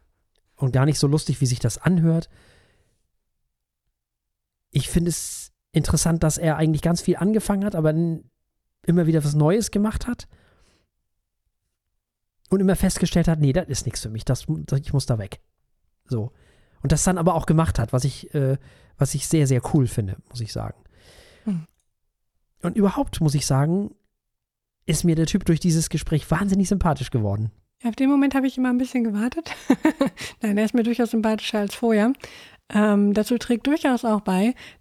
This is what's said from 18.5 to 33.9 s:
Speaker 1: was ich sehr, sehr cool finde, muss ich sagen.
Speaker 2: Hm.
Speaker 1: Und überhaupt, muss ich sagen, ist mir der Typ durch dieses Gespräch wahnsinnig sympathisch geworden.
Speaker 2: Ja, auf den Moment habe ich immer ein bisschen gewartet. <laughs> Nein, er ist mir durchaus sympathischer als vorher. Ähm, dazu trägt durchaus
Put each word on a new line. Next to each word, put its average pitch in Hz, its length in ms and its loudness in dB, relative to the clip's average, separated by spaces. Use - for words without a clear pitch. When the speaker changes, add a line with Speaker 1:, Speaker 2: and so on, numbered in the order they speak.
Speaker 1:
was - 160 0
ich 147 140 -6
sehr, 151 200 4
sehr 127 140 2
cool 135 140 4
finde, 98 300 -4
muss 120 120 -10
ich 110 120 -10
sagen. 107 240 -8
Speaker 2:
Hm. 170 240 -4
Speaker 1:
Und 175 160 -4
überhaupt, 202 440 0
muss 147 140 2
ich 143 100 -2
sagen, 160 500 0
ist - 180 -2
mir 165 120 4
der 160 120 2
Typ - 180 -2
durch 165 140 4
dieses 165 300 2
Gespräch - 420 -2
wahnsinnig 196 360 0
sympathisch 165 440 0
geworden. 107 400 -2
Speaker 2:
Ja, 240 60 -2
auf 214 60 -6
den 269 140 2
Moment 277 240 2
habe 269 140 0
ich 254 100 -6
immer 254 120 0
ein 247 80 2
bisschen 247 260 -2
gewartet. 226 480 -4
<laughs> - 460 -6
Nein, 208 160 0
er 214 80 2
ist - 80 -2
mir 233 100 2
durchaus 233 280 0
sympathischer 220 480 -2
als 202 160 -4
vorher. 226 380 2
Ähm, 208 400 4
dazu 214 240 0
trägt 240 300 -2
durchaus 277 360 0